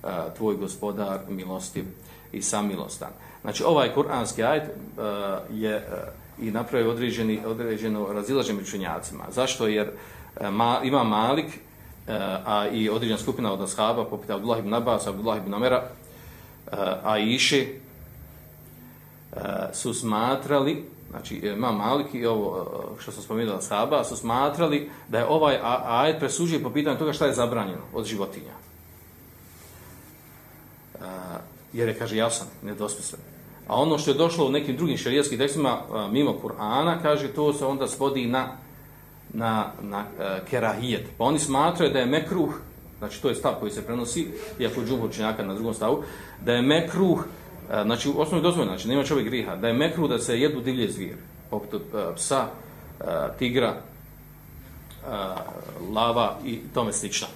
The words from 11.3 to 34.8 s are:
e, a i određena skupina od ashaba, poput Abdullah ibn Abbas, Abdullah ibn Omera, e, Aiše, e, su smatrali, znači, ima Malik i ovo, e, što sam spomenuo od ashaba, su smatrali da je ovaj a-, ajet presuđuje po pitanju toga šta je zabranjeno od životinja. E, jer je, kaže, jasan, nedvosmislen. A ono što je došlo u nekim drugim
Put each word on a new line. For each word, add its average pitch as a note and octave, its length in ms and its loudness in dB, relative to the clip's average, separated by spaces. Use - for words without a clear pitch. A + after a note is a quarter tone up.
e, - 120 -12
a G#2 260 4
i A2 180 2
određena A2 280 2
skupina A#2 360 0
od F#2+ 80 -2
ashaba, A2 440 2
poput - 240 -8
Abdullah A2+ 300 0
ibn G2+ 140 -2
Abbas, A#2 340 2
Abdullah G#2+ 300 0
ibn G2+ 160 -4
Omera, B2 240 4
e, - 120 -2
Aiše, A2 580 4
e, A#2+ 80 -2
su A#2 200 -2
smatrali, C3+ 920 2
znači, - 260 -10
ima G#2 360 0
Malik A#2+ 420 2
i A#2+ 120 -2
ovo, G2 420 0
e, - 40 -14
što - 100 -12
sam G2+ 120 -12
spomenuo A2 300 -2
od F#2 60 -4
ashaba, A#2+ 440 0
su A2+ 120 -4
smatrali D3 760 2
da A2+ 100 0
je A#2 80 4
ovaj D3+ 300 6
a-, A#2+ 460 2
ajet D#3 180 4
presuđuje D#3 440 0
po B2 60 -2
pitanju C#3+ 280 2
toga D3+ 160 0
šta D#3+ 120 2
je C3 80 4
zabranjeno A2+ 480 0
od A2 120 -2
životinja. G2 480 -6
E, - 40 -14
jer A#2 140 2
je, A2 80 2
kaže, A2 220 -2
jasan, A2 300 2
nedvosmislen. - 720 -6
A A#2+ 140 4
ono D3+ 160 4
što D3 140 2
je C3 60 4
došlo E3 280 6
u C3 60 4
nekim C#3+ 260 0
drugim C#3+ 200 2